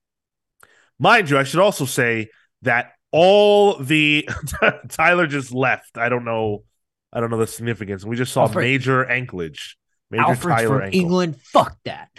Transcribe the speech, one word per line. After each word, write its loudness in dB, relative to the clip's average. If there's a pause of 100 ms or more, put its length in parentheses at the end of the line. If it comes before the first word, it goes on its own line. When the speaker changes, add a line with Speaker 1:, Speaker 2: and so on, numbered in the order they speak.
(1000)
Speaker 1:
Mind 4
you, 4
I 2
should -2
also 2
say -2 (340)
that -2 (200)
all 6
the 0 (320)
<laughs> 2 (220)
Tyler 2
just -6
left. -4
I -2
don't -2
know. -4 (500)
I -4
don't -2
know -2
the 0
significance. -8
We -8
just -4
saw 2
Speaker 2:
Alfred. 0
Speaker 1:
major 0
anklage. -8 (340)
Major 0
Speaker 2:
Alfred's 0
Speaker 1:
Tyler 0
Speaker 2:
from -6
Speaker 1:
ankle. -2
Speaker 2:
England. -2
Fuck 0
that. -14